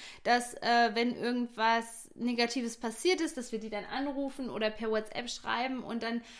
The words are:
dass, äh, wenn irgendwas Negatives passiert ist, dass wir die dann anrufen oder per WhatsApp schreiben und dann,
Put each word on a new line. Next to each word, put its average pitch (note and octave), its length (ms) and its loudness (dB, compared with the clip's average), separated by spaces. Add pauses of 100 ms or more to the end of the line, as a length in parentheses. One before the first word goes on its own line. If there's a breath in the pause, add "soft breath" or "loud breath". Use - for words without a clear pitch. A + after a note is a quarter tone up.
(260 loud breath)
dass, A#3+ 300 2
äh, A#3 400 6
wenn A#3+ 200 2
irgendwas A3+ 1000 0
Negatives A#3+ 600 0
passiert E4 440 2
ist, D#4 160 -2
dass A#3+ 160 -6
wir A3 80 -4
die G#3+ 100 -8
dann G#3 140 -4
anrufen C4+ 640 -4
oder G#3+ 200 0
per A3 200 -2
WhatsApp A3 400 -2
schreiben A#3+ 540 -2
und A#3 180 -4
dann, A#3 200 -2 (180 loud breath)